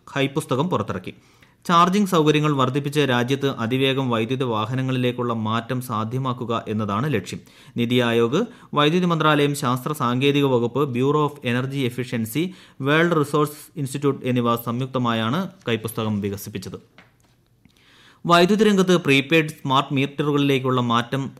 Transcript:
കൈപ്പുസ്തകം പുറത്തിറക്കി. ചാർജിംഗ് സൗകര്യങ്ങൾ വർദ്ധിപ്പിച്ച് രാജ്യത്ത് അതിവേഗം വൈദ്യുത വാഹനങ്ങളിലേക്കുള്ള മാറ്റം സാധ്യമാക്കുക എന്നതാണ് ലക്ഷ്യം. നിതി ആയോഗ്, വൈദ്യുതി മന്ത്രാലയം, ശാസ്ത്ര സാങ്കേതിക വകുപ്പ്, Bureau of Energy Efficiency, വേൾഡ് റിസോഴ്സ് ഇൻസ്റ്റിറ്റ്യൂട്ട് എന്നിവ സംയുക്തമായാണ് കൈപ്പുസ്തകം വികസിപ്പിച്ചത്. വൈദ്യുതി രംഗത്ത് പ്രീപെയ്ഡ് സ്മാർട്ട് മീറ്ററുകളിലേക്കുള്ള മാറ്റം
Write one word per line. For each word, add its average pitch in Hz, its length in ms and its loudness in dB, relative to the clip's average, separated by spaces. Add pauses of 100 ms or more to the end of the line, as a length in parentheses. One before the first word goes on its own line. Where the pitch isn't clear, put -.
(160)
കൈപ്പുസ്തകം 139 520 -2
പുറത്തിറക്കി. 101 460 -6 (520)
ചാർജിംഗ് 180 420 4
സൗകര്യങ്ങൾ 151 440 4
വർദ്ധിപ്പിച്ച് 139 480 0
രാജ്യത്ത് 131 500 2
അതിവേഗം 131 600 0
വൈദ്യുത 117 320 -2
വാഹനങ്ങളിലേക്കുള്ള 123 920 -2
മാറ്റം 113 480 -4
സാധ്യമാക്കുക 120 840 -4
എന്നതാണ് 110 460 -2
ലക്ഷ്യം. 95 260 -6 (360)
നിതി 120 220 0
ആയോഗ്, 117 440 2 (320)
വൈദ്യുതി 151 300 2
മന്ത്രാലയം, 151 500 2
ശാസ്ത്ര 127 380 -2
സാങ്കേതിക 139 520 2
വകുപ്പ്, 127 500 0
Bureau 143 320 2
of 139 60 -6
Energy 127 600 -4
Efficiency, 123 560 -4 (320)
വേൾഡ് 160 400 2
റിസോഴ്സ് 147 580 -2
ഇൻസ്റ്റിറ്റ്യൂട്ട് 139 480 -2
എന്നിവ 120 300 0
സംയുക്തമായാണ് 123 920 -4 (200)
കൈപ്പുസ്തകം 110 520 -4
വികസിപ്പിച്ചത്. 101 840 -10 (1200)
വൈദ്യുതി 180 380 6
രംഗത്ത് 185 320 4
പ്രീപെയ്ഡ് 151 520 2
സ്മാർട്ട് 139 460 -2
മീറ്ററുകളിലേക്കുള്ള 139 840 0
മാറ്റം 120 600 -2